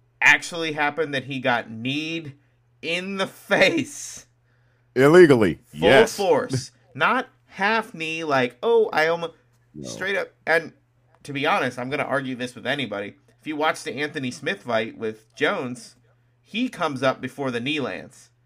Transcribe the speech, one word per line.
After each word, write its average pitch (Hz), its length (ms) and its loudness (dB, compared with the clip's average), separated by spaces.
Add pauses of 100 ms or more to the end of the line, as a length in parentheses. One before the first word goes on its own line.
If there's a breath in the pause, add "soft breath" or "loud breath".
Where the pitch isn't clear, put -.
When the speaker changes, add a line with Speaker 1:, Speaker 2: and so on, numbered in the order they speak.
(220)
Speaker 1:
actually 151 500 2
happen 147 380 -2
that 135 140 -4
he 131 160 -8
got 120 300 0
kneed 147 600 -8 (480)
in 185 380 -6
the 190 80 -2
face? - 1000 -2 (720)
Speaker 2:
Illegally. 139 600 8 (100)
Speaker 1:
Full - 140 -18
Speaker 2:
Yes. - 360 6
Speaker 1:
force. 135 540 0 (240)
Not 208 340 0 (180)
half 220 460 -2
knee, 160 320 -8
like, 131 380 0
"Oh, 226 320 4
I 156 140 4
almost," 170 260 -4 (400)
Speaker 2:
No. 147 140 -14
Speaker 1:
straight 190 280 -6
up. - 140 -6 (160)
And 160 260 0 (520)
to 143 100 -12
be 139 120 -2
honest, 156 320 0
I'm 127 120 -8
gonna 139 140 -2
argue 131 300 -4
this 123 200 -8
with 110 120 -14
anybody. 104 500 -6 (240)
If - 80 -18
you 151 80 -8
watch 156 260 -2
the 151 120 -8
Anthony 139 360 -6
Smith 170 320 -6
fight 113 340 -4
with 110 380 -10
Jones, 143 640 -4 (460)
he 247 260 -6
comes 147 340 -4
up 131 180 0
before 131 300 -6
the 120 100 -4
knee 147 200 -4
lands. 92 500 -10 (160)